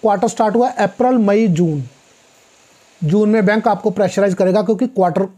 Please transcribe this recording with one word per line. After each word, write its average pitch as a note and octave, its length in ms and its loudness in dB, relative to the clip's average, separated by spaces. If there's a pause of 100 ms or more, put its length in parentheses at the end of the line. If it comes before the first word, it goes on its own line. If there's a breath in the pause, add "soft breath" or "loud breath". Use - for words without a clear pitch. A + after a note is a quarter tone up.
क्वार्टर G#3 260 0
स्टार्ट G#3+ 280 0
हुआ, A#3+ 140 2
अप्रैल, B3 480 0
मई, G#3+ 320 2
जून, D#3+ 340 0 (1160)
जून G3+ 280 0
में G#3+ 160 2
बैंक G#3+ 220 0
आपको G#3 240 -2
प्रेशराइज G3 420 0
करेगा F#3+ 280 0
क्योंकि G#3+ 260 -2
क्वार्टर G3 400 -2 (100)